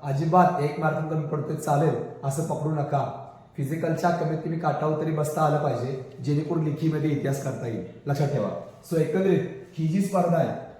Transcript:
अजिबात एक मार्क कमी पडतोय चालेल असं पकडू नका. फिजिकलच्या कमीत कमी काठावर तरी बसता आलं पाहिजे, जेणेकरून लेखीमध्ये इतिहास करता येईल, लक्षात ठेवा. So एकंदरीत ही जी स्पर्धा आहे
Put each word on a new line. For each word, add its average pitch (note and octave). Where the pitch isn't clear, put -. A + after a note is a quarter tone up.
अजिबात D#3+
एक D3+
मार्क D#3
कमी D#3
पडतोय D3
चालेल D3
असं C#3+
पकडू D3
नका. C3+
फिजिकलच्या D#3+
कमीत D#3
कमी E3
काठावर D3+
तरी D#3
बसता D3+
आलं D3+
पाहिजे, C3
जेणेकरून D#3
लेखीमध्ये D3+
इतिहास C3+
करता B2
येईल, G2
लक्षात C#3+
ठेवा. G#2
So D#3+
एकंदरीत F#3+
ही D#3+
जी F#3
स्पर्धा E3+
आहे D3+